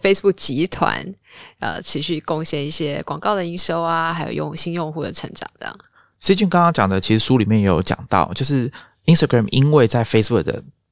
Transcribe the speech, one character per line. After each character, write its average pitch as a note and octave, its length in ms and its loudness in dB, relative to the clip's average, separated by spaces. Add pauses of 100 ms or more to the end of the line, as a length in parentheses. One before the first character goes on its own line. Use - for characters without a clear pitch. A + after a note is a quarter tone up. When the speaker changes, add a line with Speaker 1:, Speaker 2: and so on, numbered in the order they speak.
Speaker 1:
Facebook G3 300 2
集 C#3+ 360 0
团， C2+ 460 -4 (460)
呃， F2+ 220 -6
持 - 200 -4
续 D3+ 200 -4
贡 D#3+ 240 -6
献 C#3+ 200 -4
一 D3+ 40 -8
些 C#3+ 340 -4
广 D3+ 160 -8
告 G#3 160 0
的 F3+ 100 -4
营 E3+ 120 -6
收 E3+ 240 0
啊， E3 320 -2
还 E3 140 -6
有 - 40 -8
用-， D3+ 240 -6
新 E3+ 180 -2
用 E3 160 -6
户 D#3 140 -8
的 F2 80 -6
成 - 220 -8
长 - 260 -10
这 - 60 -14
样。 - 120 -12 (420)
Speaker 2:
C - 140 2
君 G3 140 2
刚 F3 140 2
刚 E3+ 100 4
讲 G2+ 160 0
的， F#2+ 140 0
其 - 120 2
实 A2 60 4
书 C3 180 4
里 A2 60 4
面 G#2+ 160 2
也 G2+ 80 2
有 F2+ 160 2
讲 - 240 -4
到， F#2 260 0
就 - 120 -4
是 C3 260 -2 (360)
Instagram C#3+ 420 4
因 C3+ 240 4
为 C3+ 120 8
在 A#2 160 0
Facebook A2 420 2
的 - 200 -4 (280)